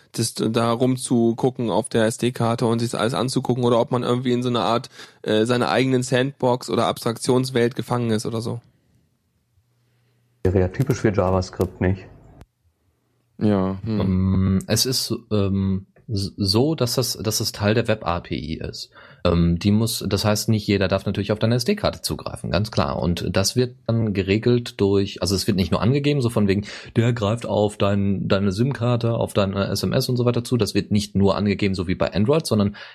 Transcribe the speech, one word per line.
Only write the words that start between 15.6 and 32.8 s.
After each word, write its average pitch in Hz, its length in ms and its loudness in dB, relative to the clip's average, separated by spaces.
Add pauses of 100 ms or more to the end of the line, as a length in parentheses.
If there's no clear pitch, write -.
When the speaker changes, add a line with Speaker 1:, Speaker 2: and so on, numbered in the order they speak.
Speaker 4:
s-, 98 280 -4
so, 113 380 2
dass 123 220 -2
das, 123 200 -2
dass 107 220 -4
das 107 140 -4
Teil 104 220 0
der 113 140 0
Web-A 90 320 -2
P - 160 -8
I 78 200 -6
ist. - 340 -12 (320)
Ähm, 85 360 2
die 101 120 2
muss, 110 380 0
das 98 160 0
heißt, 107 240 0
nicht 107 180 0
jeder 98 220 2
darf 98 160 0
natürlich 98 260 -2
auf 104 80 0
deine 117 180 2
S-D-Karte - 440 -2
zugreifen, - 500 -8
ganz 104 200 0
klar. 71 320 -2
Und 85 340 0
das 98 180 0
wird 123 220 -2 (100)
dann 113 280 0
geregelt 117 640 0
durch, 98 400 2
also 90 140 0
es 90 120 0
wird 95 120 2
nicht 90 120 0
nur - 120 2
angegeben, 143 400 2
so 117 80 2
von 104 180 2
wegen, 98 180 2 (300)
der 117 160 4
greift 117 320 -2
auf 104 320 0
dein, 101 520 0
deine 101 220 2
sim-Karte, 120 600 0
auf 117 220 -2
deine 98 340 0
S - 140 -4
M 95 100 -2
S 131 160 0
und 127 80 0
so 120 80 0
weiter 120 180 0
zu. 123 140 -2
Das - 180 0
wird 101 160 -2
nicht 104 260 0
nur 98 200 4
angegeben, 98 380 0
so 92 120 -4
wie 90 80 0
bei - 200 -2
Android, 139 320 2
sondern 104 300 2 (180)